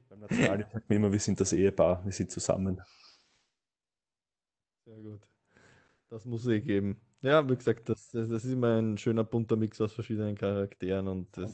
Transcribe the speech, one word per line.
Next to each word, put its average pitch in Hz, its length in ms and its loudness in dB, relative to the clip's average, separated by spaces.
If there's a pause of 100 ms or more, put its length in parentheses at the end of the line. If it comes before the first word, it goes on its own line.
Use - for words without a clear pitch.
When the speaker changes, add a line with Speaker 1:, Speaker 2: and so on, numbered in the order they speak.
Speaker 1:
Beim 196 100 -20
Nationalteam 139 500 0
sagt - 200 -6
man - 80 4
immer, 104 160 4
wir 104 60 2
sind 101 200 0
das 95 140 0
Ehepaar, 90 500 4
wir 98 80 -4
sind 90 180 -4
zusammen. 92 520 -2 (2000)
Speaker 2:
Sehr 110 160 -20
gut. 107 200 -14 (880)
Das 113 160 -12
muss 117 220 -4
eh 110 120 4
geben. 101 400 0 (220)
Ja, 143 280 4
wie 127 60 2
gesagt, - 340 -2
das, - 220 -6
das, 113 180 -4
das 113 160 -4
ist 131 60 -4
immer 117 280 2
ein 110 180 0
schöner 113 260 0
bunter 113 320 -2
Mix 110 260 -2
aus 107 120 -2
verschiedenen 107 420 -4
Charakteren 98 720 -2
und 92 280 -8
das 92 100 -8
Speaker 1:
Und 107 80 -8